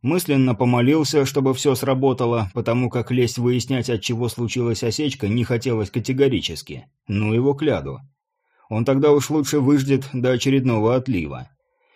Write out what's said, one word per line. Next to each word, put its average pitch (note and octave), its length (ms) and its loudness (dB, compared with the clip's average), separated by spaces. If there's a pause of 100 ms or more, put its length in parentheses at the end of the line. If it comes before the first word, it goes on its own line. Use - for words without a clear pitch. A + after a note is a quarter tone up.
Мысленно C3+ 500 2
помолился, C3 720 2
чтобы C3+ 280 0
все C3 220 2
сработало, B2 760 0
потому A#2+ 360 -2
как B2 200 -4
лезть B2 280 0
выяснять, B2 520 -2
от A2+ 120 -2
чего A#2+ 260 -2
случилась A#2 560 -2
осечка, A#2+ 460 -2
не A#2 160 0
хотелось A2+ 440 -2
категорически. A2+ 1000 -2 (200)
Ну G#2 240 -2
его B2+ 220 2
кляду. F2+ 480 -4 (680)
Он A2 140 -2
тогда C3+ 300 4
уж C#3+ 160 2
лучше D3 320 0
выждет C3+ 500 2
до B2+ 200 0
очередного B2 640 2
отлива. E2 520 -4 (480)